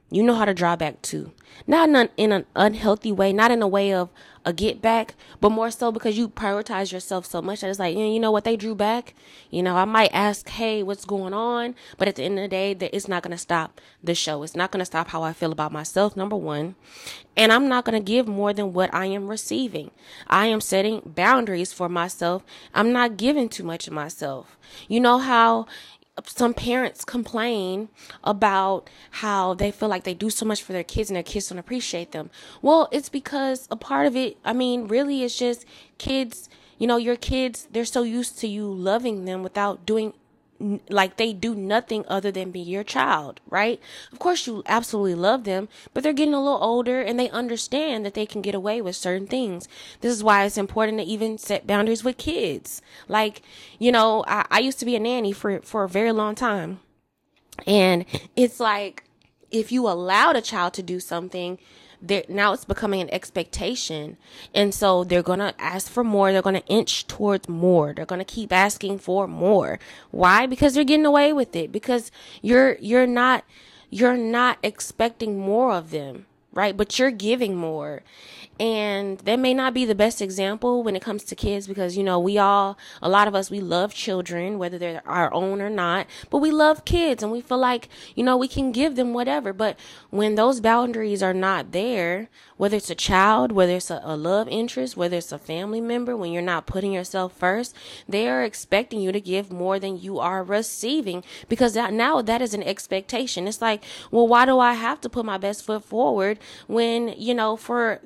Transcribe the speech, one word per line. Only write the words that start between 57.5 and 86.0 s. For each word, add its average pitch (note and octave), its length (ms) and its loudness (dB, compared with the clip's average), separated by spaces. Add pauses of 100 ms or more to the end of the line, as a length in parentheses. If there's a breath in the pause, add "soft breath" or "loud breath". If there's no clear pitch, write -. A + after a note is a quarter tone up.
And F#3 380 4 (320 loud breath)
it's B3 240 2
like, G#3 440 -2 (460)
if A3+ 220 -2
you B3 160 2
allowed F#3+ 480 4
a A#3 40 2
child F#3 340 -4
to F#3+ 80 -8
do F3+ 180 -6
something, F3+ 580 -8 (460 loud breath)
there, F#3+ 240 0
now G3+ 240 2
it's - 120 -4
becoming G3+ 360 -2
an E3 100 -6
expectation. E3+ 1080 -6 (360 loud breath)
And G3+ 220 2
so F#3 300 4
they're F3 180 2
gonna F#3 360 -2
ask F3+ 300 -6
for B3 140 -2
more. G3 300 4
They're F#3+ 100 4
gonna F#3+ 240 0
inch - 400 0
towards G3+ 420 -2
more. E3+ 460 4
They're D#3+ 120 -8
gonna F#3 180 -6
keep G#3+ 280 -6
asking G3 460 2
for F#3+ 300 0
more. E3 500 2 (320 loud breath)
Why? F#3+ 360 6
Because C4 280 4
they're D4 80 4
getting D4+ 240 6
away C#4+ 260 6
with C4+ 220 0
it. E3 160 -4
Because A#3+ 400 -2 (300 loud breath)
you're, B3 400 6
you're B3 260 4
not, B3 380 2 (440 loud breath)
you're B3 280 4
not A#3+ 480 2
expecting A3+ 720 -2
more G#3+ 340 2
of D#3+ 180 -4
them, C#3+ 360 -8 (260)
right? G3 240 0
But G3+ 220 -2
you're B3+ 140 4
giving G#3+ 420 0
more. D#3 480 -6 (580 loud breath)
And G#3 600 -2
that A#3 200 0
may B3+ 140 2
not C4 200 0
be B3+ 120 0
the G#3+ 80 2
best G#3+ 280 2
example G#3 640 -2
when G#3 100 -2
it F#3 80 -4
comes G#3 220 -8
to - 100 -10
kids G3+ 320 -4
because, F#3+ 300 -4
you G3 80 0
know, F3+ 160 2
we G3+ 180 2
all, G3+ 400 4 (220 loud breath)
a - 80 -2
lot G3+ 180 6
of G3+ 80 -2
us, F#3+ 160 -2
we G3+ 100 -6
love F3+ 320 0
children, F3+ 640 -4
whether F3+ 200 -6
they're E3+ 260 -8
our E3+ 280 0
own F#3+ 280 -2
or G3+ 100 -4
not, F3+ 360 -2 (240 loud breath)